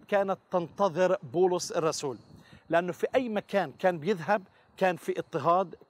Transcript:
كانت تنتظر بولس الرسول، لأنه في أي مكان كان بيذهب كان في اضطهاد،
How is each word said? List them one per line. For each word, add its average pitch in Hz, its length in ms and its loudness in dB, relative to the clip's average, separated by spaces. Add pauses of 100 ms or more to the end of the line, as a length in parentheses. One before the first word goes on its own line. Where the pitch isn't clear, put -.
كانت 196 300 0 (120)
تنتظر 185 720 0
بولس 175 500 0
الرسول، 147 460 -2 (500)
لأنه 170 240 2
في - 220 -6
أي 262 140 2
مكان 196 440 -2
كان 180 260 2
بيذهب 180 440 0 (340)
كان 185 200 2
في - 220 -6
اضطهاد، 165 560 0 (160)